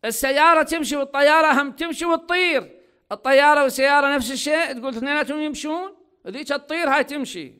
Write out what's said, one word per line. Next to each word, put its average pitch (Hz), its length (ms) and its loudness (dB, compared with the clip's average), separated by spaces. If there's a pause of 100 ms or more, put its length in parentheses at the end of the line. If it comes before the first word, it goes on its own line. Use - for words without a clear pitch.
السيارة 285 580 2
تمشي 311 340 -4
والطيارة 285 680 2
هم 277 100 -6
تمشي 330 320 -8
وتطير. 339 680 -2 (420)
الطيارة 285 500 4
والسيارة 277 520 2
نفس 254 180 -4
الشيء، 294 400 -2
تقول 247 240 -8
اثنيناتهم 285 440 -4
يمشون؟ 302 540 -8 (340)
ذيك 254 200 -12
تطير، 294 400 -4
هاي 277 160 0
تمشي. 247 560 -10